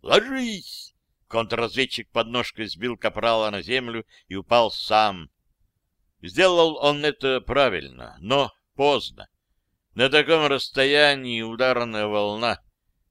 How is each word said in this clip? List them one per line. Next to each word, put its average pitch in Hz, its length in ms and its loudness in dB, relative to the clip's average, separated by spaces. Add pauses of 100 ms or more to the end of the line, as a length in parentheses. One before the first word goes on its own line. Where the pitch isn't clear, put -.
Ложись!» 233 920 -2 (340)
Контрразведчик 113 800 -4
под 113 180 -2
ножкой 117 380 -6
сбил 107 300 -6
капрала 110 540 0
на 98 120 -8
землю 117 440 -6 (220)
и 92 60 -12
упал 107 360 2
сам. 101 600 0 (920)
Сделал 165 540 4
он 147 280 0
это 135 360 -2
правильно, 80 800 -2
но 131 320 0 (220)
поздно. 135 540 -2 (680)
На 120 140 2
таком 151 380 4
расстоянии 135 960 2
ударная 113 640 -2
волна 104 540 -2 (500)